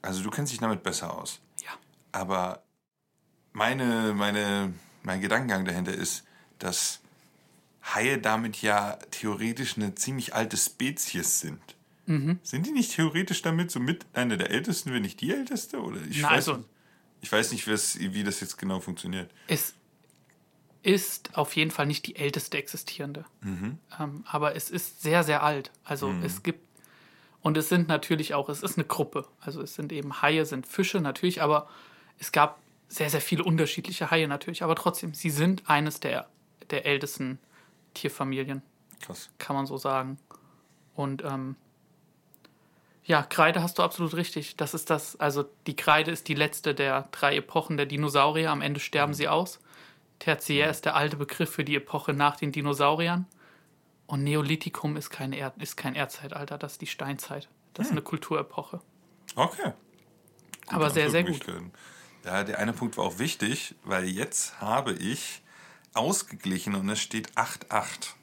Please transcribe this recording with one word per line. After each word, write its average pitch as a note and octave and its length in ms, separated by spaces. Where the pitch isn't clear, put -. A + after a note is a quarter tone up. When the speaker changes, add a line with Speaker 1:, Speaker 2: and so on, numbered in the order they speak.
Speaker 1:
Also F#2+ 180
du G#2 80
kennst C#3+ 220
dich A2+ 80
damit A2 240
besser E2+ 340
aus. - 220
Speaker 2:
Ja. - 80
Speaker 1:
Aber F#2 500
meine, A2+ 640
meine, G2+ 580
mein F#2+ 200
Gedankengang G#2 440
dahinter F#2 280
ist, E2+ 300
dass - 400
Haie B2 240
damit A2 420
ja G#2 380
theoretisch A2+ 680
eine G2+ 180
ziemlich C3 400
alte A2 220
Spezies - 840
sind. D2+ 220
Speaker 2:
Mhm. D#3+ 340
Speaker 1:
Sind - 240
die D4+ 60
nicht C4+ 240
theoretisch E3+ 480
damit E3+ 260
so C3 100
mit D3 340
einer B2 220
der - 140
ältesten, D3+ 420
wenn A#2+ 120
nicht - 180
die B2 100
älteste? C4+ 480
Oder - 220
ich D3 220
Speaker 2:
Na, C#3+ 80
Speaker 1:
weiß - 20
Speaker 2:
also C3+ 80
Speaker 1:
nicht, A#2 120
ich - 100
weiß A2+ 200
nicht, A#2 200
was, - 280
wie G2 240
das G2 180
jetzt - 160
genau F#2+ 220
funktioniert. F2+ 520
Speaker 2:
Es - 280
ist - 540
auf D3+ 180
jeden D#3 160
Fall D3 140
nicht D3 220
die - 80
älteste C#3+ 420
existierende. C#3+ 680
Speaker 1:
Mhm. G2 360
Speaker 2:
Ähm, D3 280
aber D3 280
es - 160
ist - 300
sehr, E3 220
sehr D3 200
alt. D3 280
Also C#3 260
Speaker 1:
Mhm. F2 140
Speaker 2:
es F2+ 200
gibt, - 180
und D#3 160
es D#3 120
sind F3 180
natürlich D3+ 460
auch, C#3+ 160
es D3 140
ist F#3 140
eine D#3 100
Gruppe. D3 400
Also C#3+ 220
es - 140
sind D#3 160
eben C#3+ 300
Haie, D#3 240
sind C3 200
Fische - 360
natürlich, D#3+ 400
aber D3+ 280
es - 120
gab D3+ 280
sehr, D3+ 240
sehr D3 100
viele E3 220
unterschiedliche E3 680
Haie D#3+ 180
natürlich. D3 360
Aber D#3+ 120
trotzdem, E3+ 380
sie D#3+ 160
sind E3+ 400
eines D3+ 300
der, - 280
der C#3+ 140
ältesten C#3 520
Tierfamilien. C3+ 720
Speaker 1:
Krass. - 360
Speaker 2:
Kann - 180
man C#3 120
so C#3 100
sagen. C3+ 400
Und, C#3 280
ähm, C3+ 320
ja, D3+ 200
Kreide E3+ 400
hast F3 160
du F3+ 40
absolut F3 300
richtig. E3 440
Das D3 160
ist D#3+ 160
das, D3+ 300
also C#3+ 260
die C#3 80
Kreide D#3 360
ist - 160
die D3 80
letzte D3 400
der C3+ 360
drei C#3+ 240
Epochen D3+ 420
der D3 100
Dinosaurier. D3 640
Am C#3+ 100
Ende D3 180
sterben D3 320
Speaker 1:
Mhm. C#3+ 40
Speaker 2:
sie D3 120
aus. E3 320
Tertiär D3 460
Speaker 1:
Mhm. D#3+ 60
Speaker 2:
ist - 140
der - 100
alte D3 220
Begriff C#3+ 340
für D#3 120
die C#3+ 120
Epoche C#3+ 380
nach C#3+ 220
den D3 160
Dinosauriern. D3+ 720
Und C#3 180
Neolithikum D3+ 720
ist C#3+ 120
keine C3+ 280
Erd-, C#3 220
ist - 180
kein C3+ 180
Erdzeitalter, C#3+ 640
das C#3+ 140
ist - 80
die - 60
Steinzeit. C#3+ 600
Das A3 140
ist - 40
Speaker 1:
Hm. E3 60
Speaker 2:
eine D3 60
Kulturepoche. - 800
Speaker 1:
Okay. - 380
Gute - 100
Speaker 2:
Aber D#3 160
sehr, D3+ 180
sehr E3 140
gut. D#3+ 180
Speaker 1:
Antwortmöglichkeiten. F2 300
Ja, F#2+ 200
der G2 160
eine G#2+ 140
Punkt - 240
war G2 80
auch F2 120
wichtig, A#2 560
weil F#2 240
jetzt - 540
habe A2+ 320
ich - 480
ausgeglichen G#2 800
und G2 120
es G#2+ 140
steht - 340
acht - 360
acht. - 520